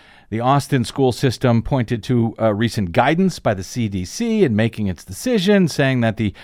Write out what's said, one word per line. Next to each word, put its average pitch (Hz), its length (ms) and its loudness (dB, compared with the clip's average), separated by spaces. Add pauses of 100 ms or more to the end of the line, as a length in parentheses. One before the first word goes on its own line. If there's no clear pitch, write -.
(300)
The 110 100 -6
Austin 131 440 2
school 131 260 0
system 117 520 0
pointed 120 420 -4
to, 117 360 0
uh, 110 140 2
recent 104 380 -2
guidance 165 480 0
by 113 140 0
the 92 100 -6
C 117 240 -4
D 98 160 -4
C 220 400 0
in 120 100 2
making 110 320 0
its 90 180 -6
decision, 196 600 2
saying 135 360 0
that 113 140 0
the 107 160 -2 (120)